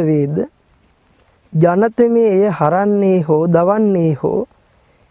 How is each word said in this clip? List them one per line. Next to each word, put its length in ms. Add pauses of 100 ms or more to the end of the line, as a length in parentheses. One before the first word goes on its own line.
වේද, 320 (1160)
ජනතමේ 760
එය 200
හරන්නේ 720
හෝ 260
දවන්නේ 680
හෝ 260 (720)